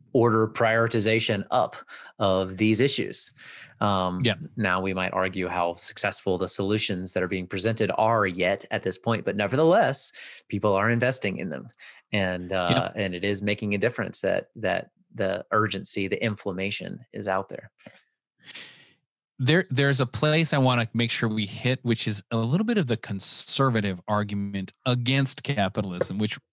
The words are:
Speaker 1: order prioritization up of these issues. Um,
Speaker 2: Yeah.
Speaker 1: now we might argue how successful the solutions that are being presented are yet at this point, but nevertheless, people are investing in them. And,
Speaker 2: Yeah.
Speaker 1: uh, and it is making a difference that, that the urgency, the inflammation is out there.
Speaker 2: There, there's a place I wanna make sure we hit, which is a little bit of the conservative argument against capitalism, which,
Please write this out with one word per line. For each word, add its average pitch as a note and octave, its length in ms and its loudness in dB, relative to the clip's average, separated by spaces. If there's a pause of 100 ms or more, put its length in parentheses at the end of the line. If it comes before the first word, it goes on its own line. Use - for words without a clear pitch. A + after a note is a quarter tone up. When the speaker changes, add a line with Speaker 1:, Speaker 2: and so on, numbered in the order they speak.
(140)
Speaker 1:
order A2+ 340 6
prioritization A2 1040 2
up - 240 0 (440)
of F#2+ 380 0
these G#2+ 220 4
issues. - 520 2 (500)
Um, F#2 420 0
Speaker 2:
Yeah. G#2+ 120 2 (200)
Speaker 1:
now F#2 240 0
we F#2+ 140 -2
might F#2 180 -2
argue F#2 360 -2
how F2 280 -2
successful - 640 0
the F2+ 100 -2
solutions G2 640 -2
that F#2 100 0
are F2+ 40 -2
being F2+ 200 -4
presented G#2 500 0
are A2 300 4
yet F#2 440 0
at G#2+ 120 -4
this F#2 140 -2
point, A2+ 280 -2
but G2 100 -2
nevertheless, C#3 800 2 (340)
people G#2 280 0
are G#2 140 2
investing A#2+ 480 0
in F2+ 120 -6
them. C#2+ 180 -8 (460)
And, F#2 380 -2
Speaker 2:
Yeah. F#2+ 100 0
Speaker 1:
uh, F2 340 0
and F#2+ 200 -2
it F2 100 -8
is G#2 160 -2
making G#2 320 -2
a G2+ 60 0
difference A2+ 420 -2
that, F#2 340 -2
that F#2 360 -4 (220)
the F#2+ 380 -2
urgency, G2+ 560 0
the - 160 -4
inflammation G2 880 -6
is G2 160 -8
out F#2+ 220 -2
there. - 220 -14 (1700)
Speaker 2:
There, D3+ 320 4
there's C#3 300 4
a A#2+ 40 2
place D3+ 480 2
I C#3+ 60 4
wanna B2 340 4
make A#2 160 0
sure - 180 0
we G#2+ 200 -2
hit, B2 360 -2
which A#2 240 0
is G2+ 220 -2
a A2+ 80 0
little C3+ 280 2
bit A3+ 120 0
of E3 80 2
the A#2+ 120 0
conservative G#2 1080 0
argument G2+ 640 -2 (140)
against B2+ 580 2
capitalism, G2 760 -2
which, G#2+ 180 -2 (160)